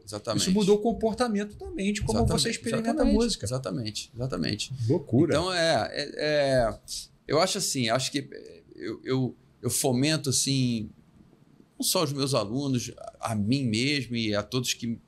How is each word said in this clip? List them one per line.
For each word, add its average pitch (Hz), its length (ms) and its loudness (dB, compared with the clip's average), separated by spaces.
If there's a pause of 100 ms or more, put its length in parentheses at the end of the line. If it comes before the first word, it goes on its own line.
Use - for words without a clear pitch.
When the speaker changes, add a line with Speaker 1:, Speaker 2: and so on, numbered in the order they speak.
Speaker 1:
Exatamente. 104 380 -2
Speaker 2:
Isso 185 80 2
mudou 202 240 6
o 208 40 2
comportamento 214 760 0
também, 330 360 -4
de 208 120 -2
como 220 160 0
Speaker 1:
Exatamente, - 240 4
Speaker 2:
você 240 80 0
experimenta 233 380 -2
Speaker 1:
exatamente, 277 260 4
Speaker 2:
a 220 40 6
música. - 280 0
Speaker 1:
exatamente, 127 680 -6
exatamente. 107 600 -4 (140)
Speaker 2:
Loucura. 143 460 2
Speaker 1:
Então, 175 180 0
é, 165 400 2
é, - 240 -6
é, 135 640 2 (480)
eu 151 140 2
acho 190 160 0
assim, 131 320 0
acho 131 220 0
que - 180 -4 (460)
eu, 98 280 -8
eu, 131 320 0 (280)
eu 113 80 0
fomento, 139 580 2
assim, 123 640 0 (880)
não - 40 -4
só 185 200 2
os 139 100 -2
meus 139 220 0
alunos, 120 560 -2 (280)
a, - 120 -4
a 110 40 -2
mim 120 300 0
mesmo 120 500 0
e 107 200 0
a 104 80 0
todos 131 320 -2
que, 117 320 -6